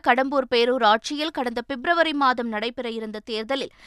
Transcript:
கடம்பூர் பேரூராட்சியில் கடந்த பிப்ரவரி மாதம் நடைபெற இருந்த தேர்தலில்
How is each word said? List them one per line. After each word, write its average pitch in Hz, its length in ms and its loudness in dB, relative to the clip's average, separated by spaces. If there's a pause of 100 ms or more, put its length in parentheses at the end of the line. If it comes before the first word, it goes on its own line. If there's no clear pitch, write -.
கடம்பூர் 262 460 2
பேரூராட்சியில் 247 840 2
கடந்த 240 300 -4
பிப்ரவரி 320 500 0
மாதம் 254 360 0
நடைபெற 226 420 -4
இருந்த 220 340 -8
தேர்தலில் 233 460 -4 (160)